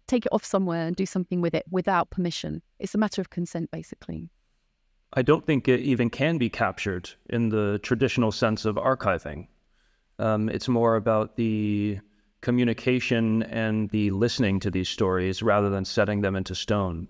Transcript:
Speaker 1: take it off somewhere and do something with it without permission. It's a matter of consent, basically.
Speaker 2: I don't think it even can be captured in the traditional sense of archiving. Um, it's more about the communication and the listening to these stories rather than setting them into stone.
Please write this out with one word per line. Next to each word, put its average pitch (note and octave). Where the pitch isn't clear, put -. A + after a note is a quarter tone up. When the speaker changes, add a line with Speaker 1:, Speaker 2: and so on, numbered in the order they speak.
Speaker 1:
take B3
it -
off -
somewhere E3+
and E3+
do F#3+
something F3+
with E3+
it -
without F3+
permission. E3
It's G3
a G#3+
matter G#3
of F3+
consent, E3+
basically. E3
Speaker 2:
I C3
don't D3+
think C#3+
it B2+
even A#2+
can D#3
be A#2+
captured F#2+
in A#2
the G#2
traditional A#2+
sense A2
of G#2
archiving. F#2
Um, G#2+
it's -
more A#2
about A2
the G#2
communication A#2+
and A2
the G#2
listening G2
to G2+
these F#2
stories F#2
rather G#2
than G2
setting G#2
them G2
into F#2
stone. F2+